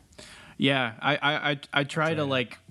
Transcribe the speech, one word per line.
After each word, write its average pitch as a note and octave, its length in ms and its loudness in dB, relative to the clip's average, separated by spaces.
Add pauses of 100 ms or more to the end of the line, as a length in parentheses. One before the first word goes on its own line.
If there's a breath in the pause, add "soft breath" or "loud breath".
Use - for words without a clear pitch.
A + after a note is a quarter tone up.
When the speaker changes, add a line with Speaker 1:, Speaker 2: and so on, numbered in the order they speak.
(560 loud breath)
Speaker 1:
Yeah, C3 440 2
I, D3 160 2
I, D3 340 0
I, D3 100 -2 (140)
I D3 100 2
try D#3+ 260 0
to, D#3+ 60 -2
Speaker 2:
Dry. D3+ 80 0
Speaker 1:
like, C3 340 -2 (120)